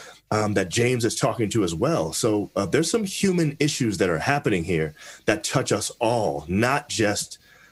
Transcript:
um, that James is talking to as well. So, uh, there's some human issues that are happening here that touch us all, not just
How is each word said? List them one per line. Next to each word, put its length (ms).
um, 240
that 140
James 360
is 120
talking 320
to 160
as 100
well. 380
So, 420
uh, 120
there's 220
some 160
human 540
issues 400
that 100
are 120
happening 420
here 320
that 180
touch 300
us 260
all, 500
not 400
just 500